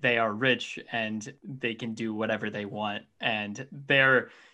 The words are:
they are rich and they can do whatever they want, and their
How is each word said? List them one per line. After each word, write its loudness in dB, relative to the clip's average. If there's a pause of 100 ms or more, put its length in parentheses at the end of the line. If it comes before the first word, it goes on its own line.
they 4
are 2
rich 0 (140)
and -4 (120)
they -6
can -8
do -4
whatever -2
they -6
want, -6 (180)
and -4
their 4 (240)